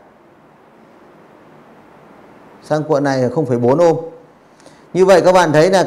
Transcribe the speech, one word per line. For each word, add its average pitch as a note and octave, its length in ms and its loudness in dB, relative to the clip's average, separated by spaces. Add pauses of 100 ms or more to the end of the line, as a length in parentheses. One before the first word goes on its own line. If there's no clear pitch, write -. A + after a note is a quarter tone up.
(2750)
Sang D3+ 200 -6
cuộn C#3+ 200 -2
này C3+ 180 -2
là B2 80 -2
không D#3 160 -4
phẩy B2 120 -4
bốn B2 220 0
ôm. E3 180 2 (960)
Như F#3 120 2
vậy F#3 160 4
các F3 100 2
bạn F3 200 2
thấy D#3 180 2
là F#3+ 180 0